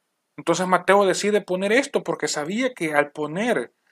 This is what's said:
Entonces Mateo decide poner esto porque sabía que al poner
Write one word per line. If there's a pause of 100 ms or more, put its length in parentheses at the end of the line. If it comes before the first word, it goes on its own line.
(360)
Entonces
Mateo
decide
poner
esto
porque
sabía
que
al
poner (200)